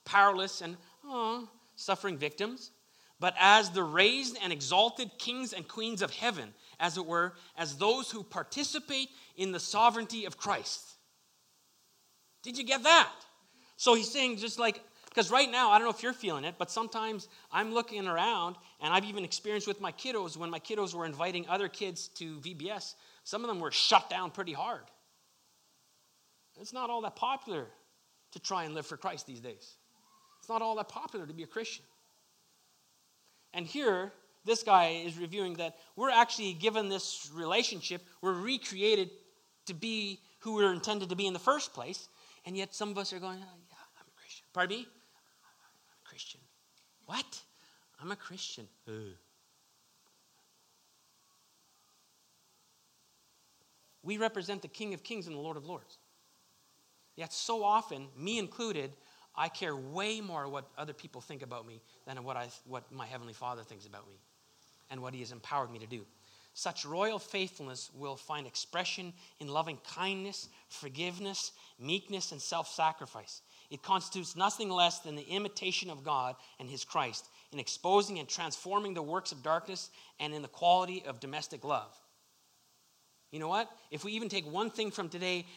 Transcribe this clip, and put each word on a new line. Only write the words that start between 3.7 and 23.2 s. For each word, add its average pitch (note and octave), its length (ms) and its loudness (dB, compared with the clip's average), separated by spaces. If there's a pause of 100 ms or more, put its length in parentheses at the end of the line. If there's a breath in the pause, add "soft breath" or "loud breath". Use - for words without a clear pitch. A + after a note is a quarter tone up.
the F#3 120 2
raised A#3 580 4
and F#3 120 0
exalted G3 680 2
kings B3 340 -4
and F3 140 -8
queens A3 360 -4
of D#3 100 0
heaven, D#3+ 420 -2 (240 loud breath)
as E3 180 0
it F#3 80 -2
were, E3+ 300 2 (220 loud breath)
as D3+ 200 -2
those A3+ 340 4
who G#3+ 120 -6
participate C4+ 840 -4 (280 loud breath)
in F#3+ 140 0
the F3 80 -2
sovereignty A3 680 4
of F3 100 -10
Christ." - 580 -4 (1500)
Did B3 160 -8
you C#4 40 -2
get B3+ 220 2
that? D#4+ 280 12 (680 soft breath)
So A#3+ 160 8
he's A3 180 4
saying B3+ 240 2
just A3+ 240 -4
like, A3+ 240 2 (280 loud breath)
'cause G3 180 4
right B3+ 200 8
now, A#3+ 220 6
I G#3 60 12
don't A3+ 80 2
know A3+ 80 2
if - 80 -12
you're A#3+ 100 2
feeling D#3+ 320 -2
it, E3+ 120 -4
but F3+ 140 -2
sometimes A3 560 -2 (240 loud breath)
I'm G#3+ 220 2
looking A3+ 340 0
around, F3+ 500 2 (240 loud breath)
and D#3 120 0
I've G3 140 6
even G3+ 180 -4
experienced G#3 420 -2
with G3+ 140 -2
my F3+ 120 -4
kiddos, G3 440 -4
when E3+ 140 -6
my E3 100 -6
kiddos G3+ 340 -2
were E3+ 120 -2
inviting E3+ 420 -2
other F#3+ 200 2
kids F#3 400 -6
to D#3+ 320 -10
V F3 140 -10
B D#3+ 160 -8
S, G3+ 240 -8 (300 loud breath)